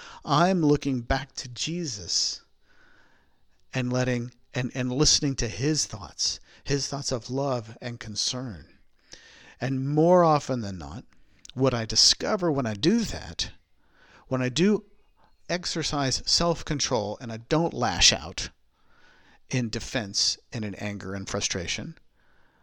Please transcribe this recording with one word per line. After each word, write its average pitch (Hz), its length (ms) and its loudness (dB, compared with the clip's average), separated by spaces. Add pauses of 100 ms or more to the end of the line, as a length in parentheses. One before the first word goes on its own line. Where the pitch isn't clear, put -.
(260)
I'm 170 360 4
looking 143 400 2
back 131 340 -2
to - 120 -10
Jesus 123 960 -4 (1300)
and 127 180 0
letting, 123 420 0 (200)
and, 123 220 -2
and 127 160 -2
listening 139 440 4
to 120 120 0
his 135 380 0
thoughts, - 560 -6 (220)
his - 240 -2
thoughts 139 240 -6
of 120 180 -4
love 123 520 -4
and 120 180 -8
concern. 110 680 -6 (960)
And 131 260 -2
more 170 380 8
often 143 340 4
than 101 180 -6
not, 76 280 -12 (480)
what 131 200 2
I 113 120 -2
discover 170 680 2
when 135 140 0
I 110 80 -2
do 156 260 2
that, - 520 -6 (760)
when 131 140 0
I 127 80 0
do 185 340 4 (640)
exercise 151 760 -2
self-control 135 960 0
and 117 100 -10
I 113 60 -8
don't 156 360 0
lash 107 380 4
out - 380 -4 (1000)
in 123 200 0
defense - 680 -2 (140)
and 110 140 -4
in 101 100 -6
anger 101 380 -6
and 98 160 -6
frustration, - 680 -4 (640)